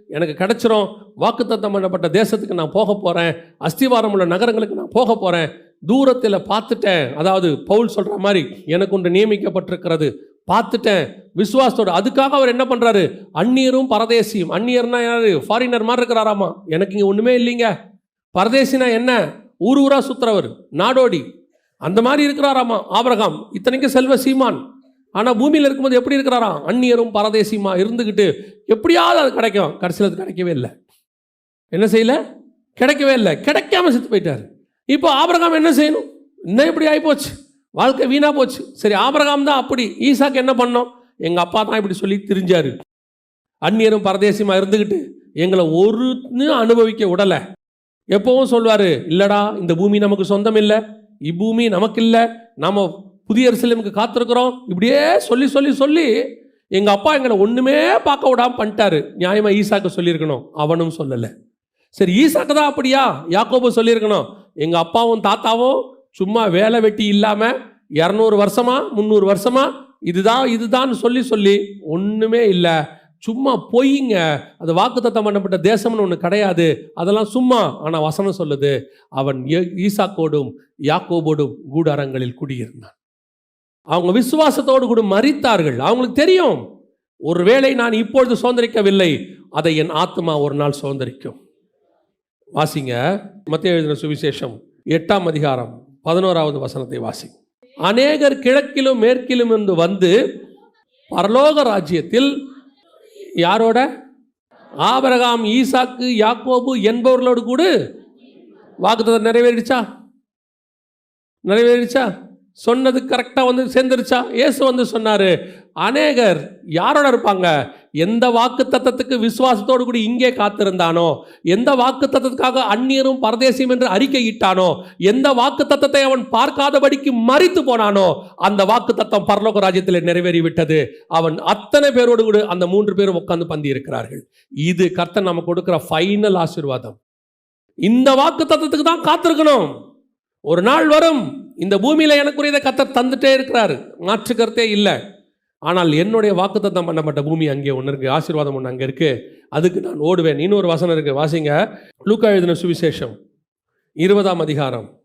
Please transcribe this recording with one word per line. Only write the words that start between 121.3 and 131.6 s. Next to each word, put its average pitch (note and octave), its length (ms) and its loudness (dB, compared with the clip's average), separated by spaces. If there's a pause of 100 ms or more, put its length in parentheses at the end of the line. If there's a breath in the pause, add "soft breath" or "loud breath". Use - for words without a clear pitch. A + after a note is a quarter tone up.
எந்த A3 320 0
வாக்குத்தத்தத்துக்காக C4 960 0
அந்நியரும் C4 520 0
பரதேசியும் B3+ 500 2
என்று B3+ 160 0
அறிக்கையிட்டானோ, A3 800 0 (280 loud breath)
எந்த B3 380 2
வாக்குத்தத்தத்தை C#4 680 0
அவன் C4 260 0
பார்க்காதபடிக்கு C#4 840 0 (100)
மரித்து E4 400 4
போனானோ, G#3 440 2 (300 loud breath)
அந்த G3 280 0
வாக்குத்தத்தம் G#3 640 0
பரலோக G#3 360 0
ராஜ்யத்திலே F#3 400 0
நிறைவேறிவிட்டது. E3 760 0 (300 loud breath)
அவன் E3 300 0
அத்தனை C#4 520 2